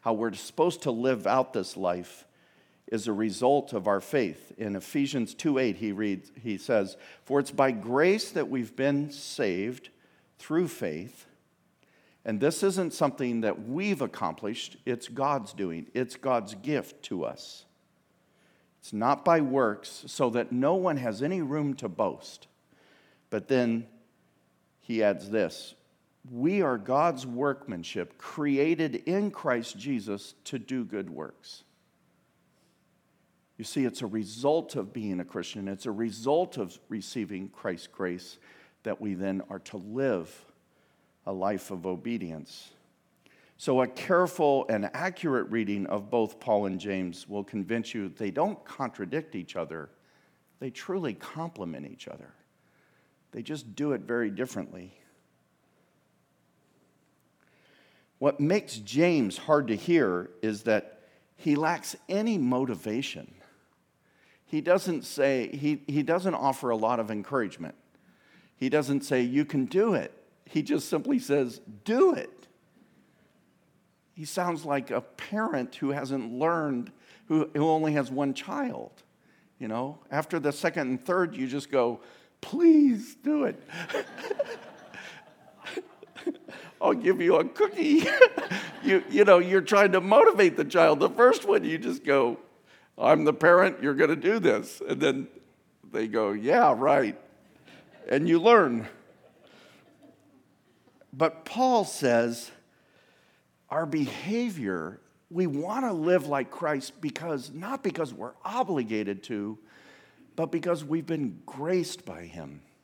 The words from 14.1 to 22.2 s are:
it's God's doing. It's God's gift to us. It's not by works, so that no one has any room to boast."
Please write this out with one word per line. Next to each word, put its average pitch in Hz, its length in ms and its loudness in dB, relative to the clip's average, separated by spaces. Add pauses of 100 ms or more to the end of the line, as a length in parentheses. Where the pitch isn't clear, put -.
it's 120 240 -6
God's 135 440 -2
doing. 85 420 -6
It's 123 220 -4
God's 113 380 -2
gift 120 500 -6
to 87 200 -6
us. - 400 -12 (1160)
It's - 120 -18
not 123 320 0
by 170 160 6
works, 127 680 -2
so 127 240 0
that 117 220 -2
no 135 220 2
one 185 240 0
has 117 240 -4
any 175 200 -2
room 143 320 -2
to 117 140 -8
boast." - 580 -6 (840)